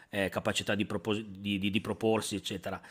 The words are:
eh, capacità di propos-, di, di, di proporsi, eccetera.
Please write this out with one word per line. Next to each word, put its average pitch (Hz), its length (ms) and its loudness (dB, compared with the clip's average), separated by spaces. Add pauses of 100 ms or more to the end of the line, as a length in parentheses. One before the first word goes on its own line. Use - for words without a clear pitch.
(100)
eh, 98 180 2
capacità 104 460 0
di 101 100 2
propos-, 104 420 -2
di, 101 320 -2
di, 101 120 2
di 101 100 2
proporsi, 107 540 2
eccetera. 95 460 -4 (100)